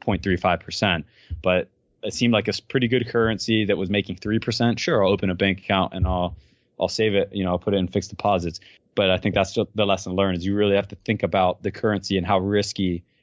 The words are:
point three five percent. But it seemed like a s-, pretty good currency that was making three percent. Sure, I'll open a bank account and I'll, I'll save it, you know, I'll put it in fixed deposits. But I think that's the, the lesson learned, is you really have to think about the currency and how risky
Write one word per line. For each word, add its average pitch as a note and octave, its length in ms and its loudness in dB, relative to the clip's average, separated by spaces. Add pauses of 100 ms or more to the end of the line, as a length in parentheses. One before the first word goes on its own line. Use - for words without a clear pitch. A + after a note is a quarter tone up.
point G2+ 220 -2
three F#2 140 2
five F2 240 0
percent. F2 460 -2 (340)
But F2+ 280 2 (340)
it G2+ 100 -6
seemed A#2 220 2
like G#2 140 2
a - 20 0
s-, - 100 -6
pretty B2+ 260 -2
good A#2+ 220 0
currency A2+ 560 2
that G2 140 2
was F#2 100 -2
making G2+ 280 -2
three G#2+ 240 -2
percent. A#2 380 0
Sure, C3 240 0
I'll F#2+ 80 4
open G2 200 0
a F2+ 40 -2
bank F#2+ 260 0
account F#2+ 340 0
and F#2 120 0
I'll, F2+ 300 -2 (420)
I'll F#2 120 0
save A2 240 0
it, G2 180 2
you G2 120 -2
know, F2+ 80 0
I'll F2+ 60 0
put G2+ 140 -2
it G2 60 2
in F#2 100 0
fixed F#2+ 220 -4
deposits. F2+ 500 -2 (340)
But G2 140 2
I F#2 80 4
think F2+ 180 -2
that's G2 200 0
the, A2 100 0 (100)
the G#2 120 2
lesson F#2+ 260 -2
learned, F#2+ 240 0
is E2+ 80 -6
you G2 100 -2
really G2+ 220 4
have G2 120 0
to - 80 -14
think - 260 -2
about F#2 400 0
the G#2 80 -2
currency G2 480 -2
and F2 80 -2
how G2 140 2
risky F#2+ 640 -2 (180)